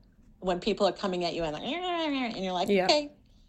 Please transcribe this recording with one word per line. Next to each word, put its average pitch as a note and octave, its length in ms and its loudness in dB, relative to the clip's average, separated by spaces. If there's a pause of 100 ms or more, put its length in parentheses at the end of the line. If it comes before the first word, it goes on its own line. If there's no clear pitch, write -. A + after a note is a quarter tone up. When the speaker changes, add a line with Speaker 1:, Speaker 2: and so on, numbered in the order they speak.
(400)
Speaker 1:
when F#3 180 0
people G3 300 2
are F3 40 2
coming F3+ 320 -2
at E3 100 -2
you E3 100 -2
and, D3+ 80 -2
like, D3+ 100 -8
and D4 800 -2
you're F#3 80 -2
like, F3 160 0
Speaker 2:
Yeah. F#3+ 180 4
Speaker 1:
"Okay." D4 260 2 (360)